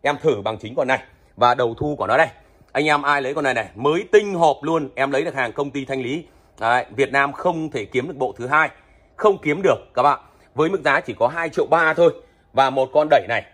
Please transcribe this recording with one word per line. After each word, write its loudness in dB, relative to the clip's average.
Em -2
thử 0
bằng -6
chính -14
con -2
này 0
và 4
đầu -2
thu -4
của -6
nó 2
đây. 4
Anh -2
em 2
ai 0
lấy -4
con -4
này 0
này, -4
mới -2
tinh 4
hộp 2
luôn, -4
em -2
lấy -2
được -6
hàng -4
công -6
ty -8
Thanh -6
Lý. -6
Đấy, 0
Việt 0
Nam 0
không -4
thể -8
kiếm -4
được -12
bộ -4
thứ -8
hai, 2
không 2
kiếm -2
được 2
các 0
bạn. 2
Với 0
mức -2
giá 2
chỉ -10
có 2
hai -4
triệu -2
ba 2
thôi. 4
Và 4
một -2
con 2
đẩy 4
này -2